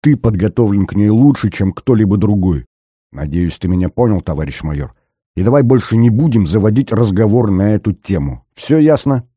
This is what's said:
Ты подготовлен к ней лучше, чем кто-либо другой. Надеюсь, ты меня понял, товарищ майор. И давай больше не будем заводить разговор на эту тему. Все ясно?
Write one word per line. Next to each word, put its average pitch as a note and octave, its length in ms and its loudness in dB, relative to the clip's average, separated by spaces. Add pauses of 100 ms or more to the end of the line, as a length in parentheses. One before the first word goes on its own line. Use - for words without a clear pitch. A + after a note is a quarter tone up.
Ты D3 140 2
подготовлен G#2 680 0
к - 100 -10
ней G#2 140 2
лучше, A#2 420 2
чем F#2+ 200 -2
кто-либо G#2+ 460 0
другой. F#2 480 0 (460)
Надеюсь, D#2 460 -4
ты F#2 100 -6
меня F2+ 220 0
понял, A2 320 0
товарищ D2 420 -8
майор. C#2+ 320 -8 (400)
И F2+ 80 -2
давай C3 200 2
больше A#2+ 340 2
не A#2 120 4
будем A2+ 380 2
заводить G#2+ 440 0
разговор G#2+ 600 2
на G2+ 220 2
эту G#2 200 -2
тему. C#2+ 520 -6 (100)
Все - 240 0
ясно? C#3+ 580 0